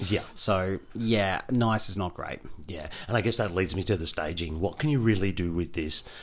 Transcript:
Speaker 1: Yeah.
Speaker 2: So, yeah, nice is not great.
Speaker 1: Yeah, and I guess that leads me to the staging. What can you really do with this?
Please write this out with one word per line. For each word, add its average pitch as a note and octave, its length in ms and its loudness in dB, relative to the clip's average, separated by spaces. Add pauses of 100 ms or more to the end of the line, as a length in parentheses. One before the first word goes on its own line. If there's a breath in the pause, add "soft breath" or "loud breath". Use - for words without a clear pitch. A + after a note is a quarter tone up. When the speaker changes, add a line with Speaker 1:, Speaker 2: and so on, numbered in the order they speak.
Speaker 1:
Yeah. G2 140 0 (120)
Speaker 2:
So, F#2+ 440 0 (160)
yeah, G#2+ 460 2 (100)
nice A#2 380 2
is F#2+ 80 -6
not F#2 180 -2
great. - 260 -8 (280)
Speaker 1:
Yeah, D2+ 200 -10 (200 loud breath)
and A#2+ 80 2
I A2+ 40 6
guess A2 180 2
that G#2 160 0
leads F2+ 200 2
me F#2 100 0
to G#2 120 4
the E2 100 -2
staging. D#2+ 540 -2
What F#2 180 -2
can D3+ 120 2
you C#3 100 4
really G2+ 320 4
do F2 200 0
with E2+ 200 0
this? D#2 300 -2 (200 loud breath)